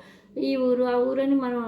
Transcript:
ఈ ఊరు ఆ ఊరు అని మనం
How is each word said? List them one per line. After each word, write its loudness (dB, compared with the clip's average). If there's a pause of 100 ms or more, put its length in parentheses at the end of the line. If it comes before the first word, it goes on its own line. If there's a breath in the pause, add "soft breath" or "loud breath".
(400 loud breath)
ఈ -2
ఊరు 2
ఆ 0
ఊరు 0
అని 2
మనం -2